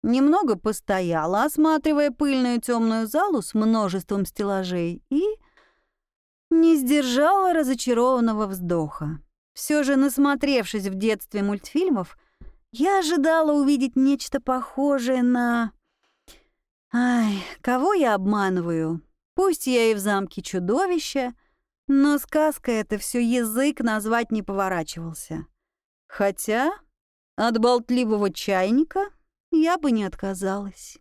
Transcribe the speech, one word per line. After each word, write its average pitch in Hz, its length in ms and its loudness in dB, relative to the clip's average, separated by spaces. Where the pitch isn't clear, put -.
Немного 269 520 2
постояла, 185 840 -2
осматривая 302 680 2
пыльную 254 480 0
темную 226 480 -2
залу 311 340 0
с - 120 -14
множеством 202 720 0
стеллажей 180 880 -4
и... 302 140 0
не 330 280 6
сдержала 294 760 2
разочарованного 240 920 0
вздоха. 170 720 -4
Все 302 300 0
же, 277 140 2
насмотревшись 269 920 2
в 190 80 -4
детстве 202 480 -2
мультфильмов, 202 760 -2
я 381 300 0
ожидала 320 520 2
увидеть 269 440 2
нечто 269 440 0
похожее 254 840 -2
на... 240 480 0
Ай, 233 480 0
кого 262 320 0
я 262 200 2
обманываю? 180 840 -2
Пусть 359 320 0
я 233 240 4
и 220 40 2
в 202 40 -4
замке 196 420 -4
чудовища, 247 920 -2
но 277 300 4
сказка 302 520 -2
эта 214 260 -2
все 220 220 -6
язык 240 640 0
назвать 226 500 -2
не 214 140 -2
поворачивался. 170 1000 -6
Хотя 214 580 -2
от 226 220 0
болтливого 233 720 2
чайника 240 800 0
я 330 280 2
бы 294 140 0
не 214 120 2
отказалась. 196 960 -6